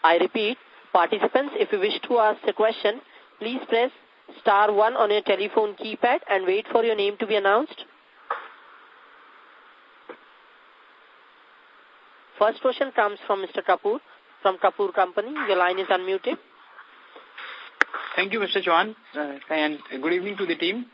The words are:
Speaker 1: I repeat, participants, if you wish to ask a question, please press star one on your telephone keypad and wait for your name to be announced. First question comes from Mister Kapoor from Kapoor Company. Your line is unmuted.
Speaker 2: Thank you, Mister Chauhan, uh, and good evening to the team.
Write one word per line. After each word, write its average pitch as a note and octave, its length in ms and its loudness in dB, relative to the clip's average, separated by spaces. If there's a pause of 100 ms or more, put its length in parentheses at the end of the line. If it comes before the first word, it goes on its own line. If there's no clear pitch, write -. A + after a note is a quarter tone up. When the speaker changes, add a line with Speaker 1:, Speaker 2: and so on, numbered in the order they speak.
Speaker 1:
I E3 160 6
repeat, G#3 400 0 (360)
participants, G#3+ 640 2
if - 160 0
you G#3 60 -2
wish G3+ 280 -2
to A#3+ 120 2
ask G#3+ 280 4
a G#3 60 0
question, A3 480 0 (360)
please A#3 300 -6
press A#3+ 240 2 (500)
star G#3 300 4
one G#3+ 240 4
on G#3+ 160 2
your G#3 100 2
telephone G#3 540 0
keypad A#3+ 440 0 (100)
and F#3+ 160 0
wait F#3+ 260 0
for A#3 140 4
your A3+ 100 2
name G3+ 240 -2
to A3+ 80 -2
be G#3+ 80 0
announced. G#3 480 0 (4000)
First A3 220 2
question C4 340 -2
comes G#3 320 0
from G3 140 0
Mister F#3+ 200 -6
Kapoor G3+ 380 0 (420)
from F#3+ 180 0
Kapoor F#3+ 340 0
Company. G#3 400 0 (160)
Your F#3+ 80 2
line F3+ 200 2
is F#3+ 100 -4
unmuted. F#3+ 500 -2 (1800)
Speaker 2:
Thank F#3+ 160 0
you, A3+ 80 -2
Mister G3+ 220 -2
Chauhan, F3+ 340 2 (180)
uh, D3 200 -6 (160)
and D3+ 300 -2 (220)
good E3 120 0
evening F#3+ 240 -4
to G3+ 80 -2
the E3+ 100 -2
team. F#3 380 -4